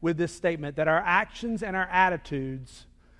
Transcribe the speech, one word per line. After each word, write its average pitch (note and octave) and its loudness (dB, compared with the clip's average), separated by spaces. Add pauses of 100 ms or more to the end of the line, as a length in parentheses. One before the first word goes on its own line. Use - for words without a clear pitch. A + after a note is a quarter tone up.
with E3 0
this E3+ -2
statement D3+ -4
that D#3 2
our D#3+ 4
actions G#3+ 0
and F#3+ -4
our F#3 -2
attitudes C#3+ 0 (340)